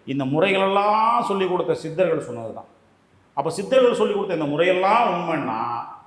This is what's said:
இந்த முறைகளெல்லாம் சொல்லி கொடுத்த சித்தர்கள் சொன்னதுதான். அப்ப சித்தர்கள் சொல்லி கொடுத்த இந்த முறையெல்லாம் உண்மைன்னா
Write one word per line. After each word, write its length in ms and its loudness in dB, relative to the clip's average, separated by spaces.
இந்த 180 -4
முறைகளெல்லாம் 1000 2
சொல்லி 260 0
கொடுத்த 260 0
சித்தர்கள் 480 -2
சொன்னதுதான். 500 -12
அப்ப 140 -2
சித்தர்கள் 440 2
சொல்லி 200 0
கொடுத்த 200 -4
இந்த 120 -2
முறையெல்லாம் 680 2
உண்மைன்னா 680 -4